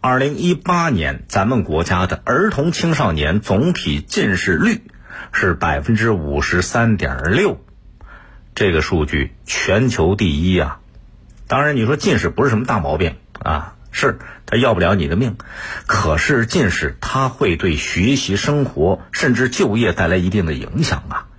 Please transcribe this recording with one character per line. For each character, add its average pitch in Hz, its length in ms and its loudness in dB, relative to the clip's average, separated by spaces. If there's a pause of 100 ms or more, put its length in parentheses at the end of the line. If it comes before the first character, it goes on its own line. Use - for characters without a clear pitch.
二 127 180 2
零 139 160 0
一 175 180 2
八 170 360 0
年 71 400 -2
咱 98 180 0
们 120 160 0
国 80 220 -2
家 90 220 0
的 85 180 -6
儿 170 240 2
童 160 240 0
青 165 200 0
少 120 200 0
年 78 260 0
总 113 320 2
体 73 300 -2
近 - 340 0
视 92 220 0
率 220 240 2 (500)
是 90 220 0
百 76 260 0
分 110 160 2
之 113 160 2
五 73 300 0
十 90 200 0
三 117 360 2
点 71 340 -2
六， 185 300 2 (920)
这 95 200 2
个 78 80 2
数 78 240 0
据 - 300 -2 (100)
全 110 420 0
球 92 280 2
第 80 280 0
一 92 160 4
啊。 73 200 -4 (680)
当 135 180 0
然， 147 120 2
你 110 80 2
说 143 100 2
近 143 240 2
视 90 80 -2
不 - 160 0
是 139 60 4
什 110 80 2
么 123 80 0
大 107 160 0
毛 73 160 -2
病 - 180 0 (240)
啊， - 360 -4 (160)
是 - 280 -2 (260)
它 107 120 0
要 127 160 4
不 87 80 0
了 90 120 4
你 90 140 0
的 78 80 -2
命， 117 220 -2 (480)
可 82 320 0
是 117 280 2
近 117 240 0
视 - 300 -4
它 131 300 -2
会 87 260 0
对 80 220 0
学 113 400 0
习、 98 180 -2
生 143 300 0
活 82 380 0 (100)
甚 131 200 0
至 123 140 2
就 123 300 0
业 107 160 2
带 87 160 0
来 92 80 2
一 90 120 0
定 95 160 0
的 78 80 -2
影 67 300 -4
响 - 240 -2
啊。 - 200 -8 (120)